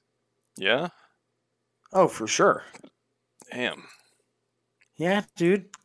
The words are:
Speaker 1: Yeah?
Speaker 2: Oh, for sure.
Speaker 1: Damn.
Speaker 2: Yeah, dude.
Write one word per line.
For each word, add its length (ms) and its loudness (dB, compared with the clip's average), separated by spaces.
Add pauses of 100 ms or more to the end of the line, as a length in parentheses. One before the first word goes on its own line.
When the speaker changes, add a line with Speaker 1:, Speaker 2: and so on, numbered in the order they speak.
(560)
Speaker 1:
Yeah? 340 -2 (1000)
Speaker 2:
Oh, 140 4
for 220 -6
sure. 340 2 (880)
Speaker 1:
Damn. 380 -8 (1080)
Speaker 2:
Yeah, 260 0 (120)
dude. 360 0 (140)